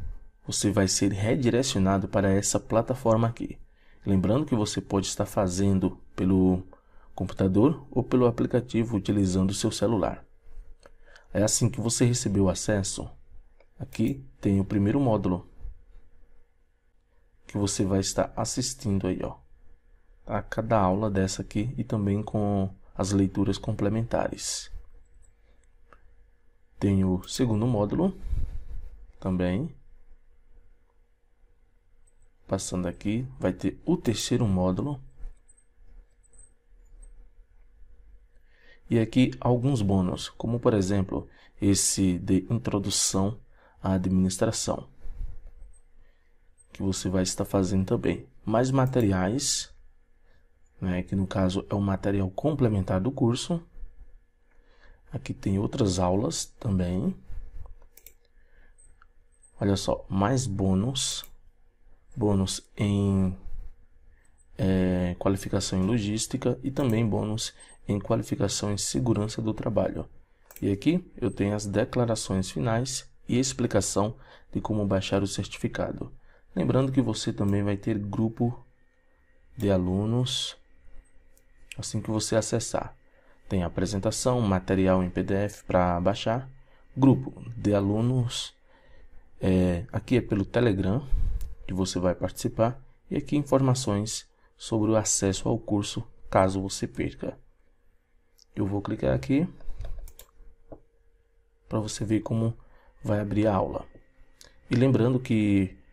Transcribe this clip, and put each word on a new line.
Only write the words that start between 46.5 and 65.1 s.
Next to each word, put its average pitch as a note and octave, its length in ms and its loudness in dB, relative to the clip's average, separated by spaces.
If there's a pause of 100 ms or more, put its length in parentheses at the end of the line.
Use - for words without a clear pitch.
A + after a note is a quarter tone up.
que - 100 -10
você F#2+ 260 -2
vai F#2 140 2
estar G2 240 -2
fazendo F#2+ 400 2
também. - 400 -2 (180)
Mais A#2+ 260 2
materiais, A#2 1040 2 (1080)
né, F2+ 240 -2
que G2 140 -4
no F#2+ 100 0
caso F#2+ 440 0
é - 40 0
o G2+ 60 0
material G2 480 0
complementar G#2+ 720 0
do F#2 100 0
curso. C3 560 0 (1400)
Aqui - 220 -8
tem G2 260 -2
outras G2+ 400 0
aulas F#2+ 460 0
também. F#2+ 720 -2 (2500)
Olha G2+ 160 2
só, - 320 -2
mais B2 400 2
bônus. G2 800 0 (920)
Bônus G2+ 460 0 (160)
em, G2 580 2 (1200)
é, F#2 600 2